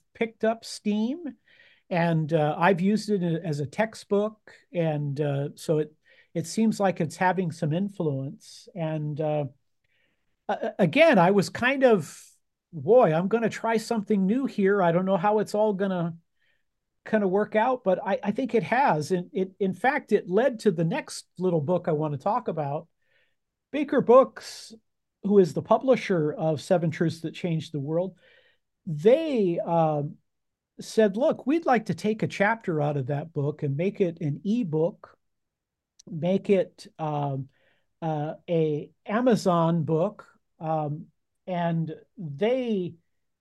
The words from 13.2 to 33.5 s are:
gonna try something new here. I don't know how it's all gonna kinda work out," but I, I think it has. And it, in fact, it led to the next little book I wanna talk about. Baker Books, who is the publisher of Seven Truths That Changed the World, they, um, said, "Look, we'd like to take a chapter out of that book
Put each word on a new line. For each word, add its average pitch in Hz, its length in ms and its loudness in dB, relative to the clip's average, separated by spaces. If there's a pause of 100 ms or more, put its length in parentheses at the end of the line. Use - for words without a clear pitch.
gonna 226 200 0
try 226 300 -2
something 214 480 0
new 247 180 0
here. 202 380 2
I 170 100 4
don't 185 140 0
know 190 100 2
how 208 220 2
it's 208 160 -2
all 214 180 2
gonna 180 420 -2 (920)
kinda 214 200 0
work 208 300 0
out," 254 280 0
but 185 200 2
I, 196 180 0
I 202 100 -2
think 262 220 -4
it 214 100 2
has. 180 460 2
And 180 220 -2
it, 190 260 -4
in 190 140 0
fact, 277 400 0
it 185 160 2
led 220 320 2
to 214 100 2
the 165 140 0
next 233 420 -4 (120)
little 175 240 0
book 170 260 -2
I 170 40 0
wanna 151 260 -2
talk 226 300 -4
about. 156 380 -6 (840)
Baker 277 300 0
Books, - 720 2 (480)
who 202 160 4
is 165 160 6
the 156 80 -2
publisher 214 720 2
of 160 280 -2
Seven 170 300 0
Truths 165 300 -2
That 156 140 -10
Changed 160 380 -4
the 147 80 -4
World, 165 340 -4 (720)
they, 208 720 2
um, 156 580 0 (640)
said, 214 360 0
"Look, 262 280 -2
we'd 320 220 -2
like 233 200 2
to 175 80 -2
take 214 280 -4
a 165 60 0
chapter 196 520 -2
out 147 160 -2
of 131 120 -4
that 143 240 -6
book 147 320 -4